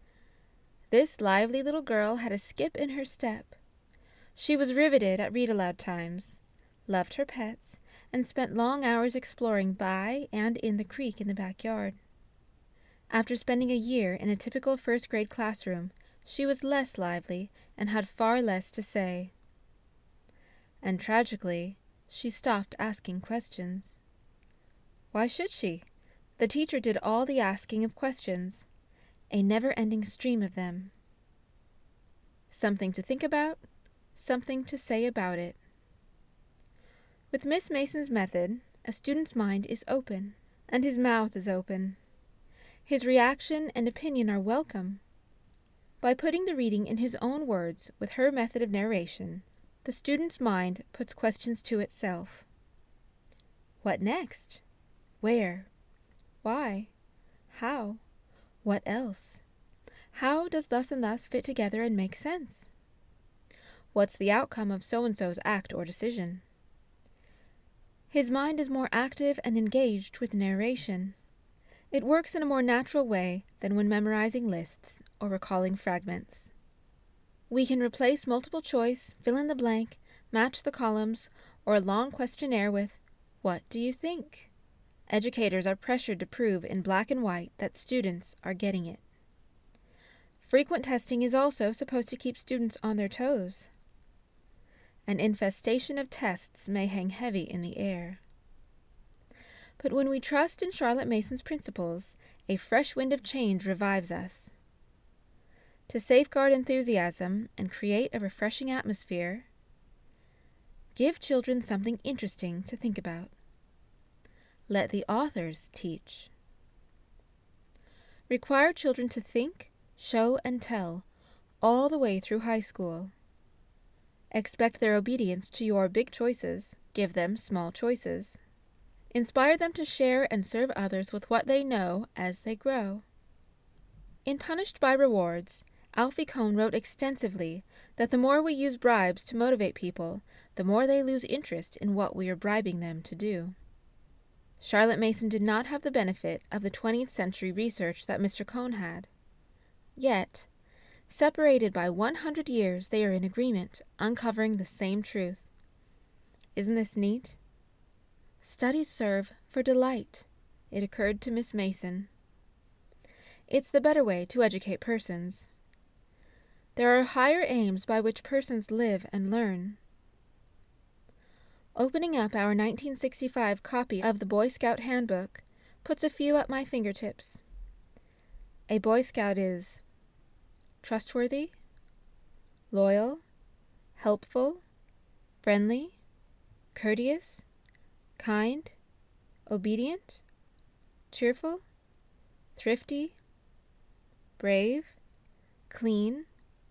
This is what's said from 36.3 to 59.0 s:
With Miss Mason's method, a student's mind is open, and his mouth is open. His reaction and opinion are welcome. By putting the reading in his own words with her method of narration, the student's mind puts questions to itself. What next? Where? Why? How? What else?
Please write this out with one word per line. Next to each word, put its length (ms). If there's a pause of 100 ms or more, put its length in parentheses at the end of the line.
With 140
Miss 240
Mason's 400
method, 500 (240)
a 80
student's 440
mind 300
is 200
open, 480 (340)
and 140
his 160
mouth 380
is 120
open. 480 (840)
His 240
reaction 680
and 120
opinion 420
are 120
welcome. 580 (1000)
By 140
putting 320
the 100
reading 300
in 100
his 260
own 240
words 540
with 120
her 200
method 300
of 80
narration, 720 (420)
the 80
student's 480
mind 420 (100)
puts 220
questions 500
to 140
itself. 640 (1400)
What 180
next? 600 (600)
Where? 460 (760)
Why? 460 (720)
How? 380 (640)
What 240
else? 540 (720)